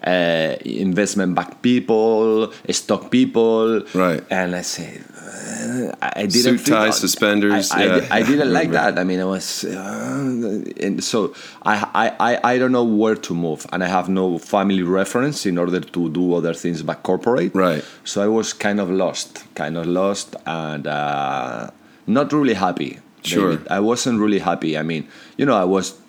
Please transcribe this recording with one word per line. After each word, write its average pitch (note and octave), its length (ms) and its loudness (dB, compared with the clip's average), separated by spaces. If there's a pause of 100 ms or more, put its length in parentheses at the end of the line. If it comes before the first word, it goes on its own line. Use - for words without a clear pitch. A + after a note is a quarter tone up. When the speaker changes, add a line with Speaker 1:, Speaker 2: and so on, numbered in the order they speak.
Speaker 1:
uh, E2+ 500 2 (100)
investment F#2 680 0
bank - 260 -6
people, A2 880 2 (200)
stock - 400 -2
people. A2+ 680 2 (120)
Speaker 2:
Right. F2+ 360 2
Speaker 1:
And F2+ 260 -2
I F2+ 60 -6
say, - 400 -10 (420)
uh, A#2+ 480 -6 (100)
I, - 200 -4
I G#2+ 40 -2
didn't A#2+ 340 2
Speaker 2:
Suit, - 20 -
Speaker 1:
feel A#2+ 140 2
Speaker 2:
tie, G#2+ 120 4
Speaker 1:
I, - 40 4
Speaker 2:
suspenders, G2+ 800 2
Speaker 1:
I, F2 100 0
I G#2 40 4
Speaker 2:
yeah. F2+ 140 4
Speaker 1:
di-, - 120 -4
I A2+ 120 4
didn't C#3 300 2
like D#3+ 140 2
Speaker 2:
<laughs> - 40 -2
Remember. D#2+ 200 2
Speaker 1:
that. F2 100 -2
I - 20 0
mean, F#2 160 0
I F#2 60 0
was, F#2+ 400 -4
uh, A2 1000 -4 (220)
and G2 180 -2
so G#2+ 300 -2 (300)
I, G#2+ 120 2 (180)
I, A2+ 400 2
I, A#2+ 200 2
I B2+ 60 2
don't B2+ 120 2
know B2 140 4
where A2 300 4
to - 200 -8
move, E2 380 -4
and F#2 100 0
I F2 40 0
have F#2 220 2
no F#2 280 2
family G2 460 2
reference G2 600 0
in F2+ 120 0
order F2+ 240 0
to E2+ 280 -2
do F2 240 2
other E2+ 200 0
things E2 280 -4
but D#2 220 -6
corporate. A#2+ 500 0
Speaker 2:
Right. F2 300 2 (220)
Speaker 1:
So - 180 -4
I G#2 40 2
was A2 260 0
kind G#2 260 -2
of F#2 100 -2
lost, F#2 540 -2 (120)
kind D#2+ 220 -4
of E2+ 100 -4
lost, F#2+ 480 -2 (100)
and, D2+ 420 -6
uh, C#2 840 -4 (360)
not C3 240 2
really C#3+ 240 2
happy, F2 440 -2 (240)
Speaker 2:
Sure. F2 280 2
Speaker 1:
David. D#2 180 -4
I F#2 100 0
wasn't A#2 400 0
really G#2 200 2
happy. D#2 380 -2
I D#2 60 -2
mean, D#2+ 240 -4 (300)
you C3 80 0
know, C3 100 4
I F#2 100 4
was F#2+ 320 0 (120)